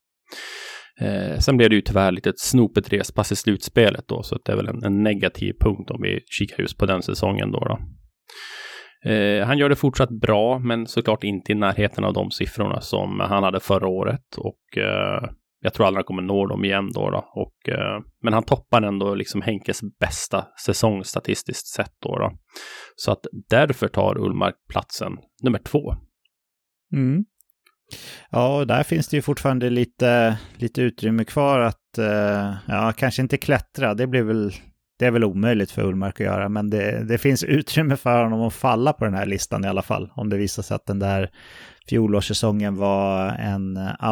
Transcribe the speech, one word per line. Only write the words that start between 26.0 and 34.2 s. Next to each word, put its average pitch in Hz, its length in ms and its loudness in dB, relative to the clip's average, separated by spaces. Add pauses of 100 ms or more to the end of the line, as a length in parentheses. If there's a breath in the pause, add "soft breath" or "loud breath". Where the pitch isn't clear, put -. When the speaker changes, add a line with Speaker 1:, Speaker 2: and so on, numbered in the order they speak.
Speaker 2:
Mm. 139 320 2 (1080 loud breath)
Ja, 127 260 2
och 139 100 0
där 123 160 2
finns 160 240 -2
det 147 100 0
ju 135 40 0
fortfarande 131 480 0
lite, 120 680 4 (200 loud breath)
lite 120 240 -2
utrymme 113 440 0
kvar 139 340 2
att, - 380 -2
eh, 104 560 0 (140)
ja, 110 300 0
kanske 131 240 0
inte 131 160 0
klättra. 131 560 0
Det 123 140 0
blir 123 160 2